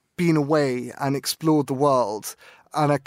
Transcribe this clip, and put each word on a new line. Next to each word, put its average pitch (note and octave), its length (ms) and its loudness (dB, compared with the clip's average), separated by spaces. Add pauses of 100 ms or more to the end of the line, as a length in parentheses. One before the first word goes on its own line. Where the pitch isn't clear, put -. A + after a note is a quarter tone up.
(180)
been E3+ 200 2
away C#3 640 0
and C#3 160 -2
explored D3+ 520 0
the C#3+ 80 -4
world B2+ 600 0 (380)
and D3 180 0
are C#3+ 160 0